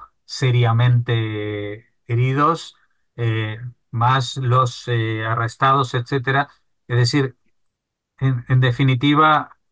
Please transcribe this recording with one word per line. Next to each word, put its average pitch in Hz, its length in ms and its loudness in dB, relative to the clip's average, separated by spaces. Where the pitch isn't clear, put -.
seriamente 113 1600 0
heridos, 135 680 0
eh, 110 440 -4
más 123 440 0
los, 127 520 0
eh, 113 360 -2
arrestados, 120 720 0
etcétera. 135 540 -2
Es 123 80 -2
decir, 123 400 2
en, 131 300 -2
en 131 120 4
definitiva, 143 1000 2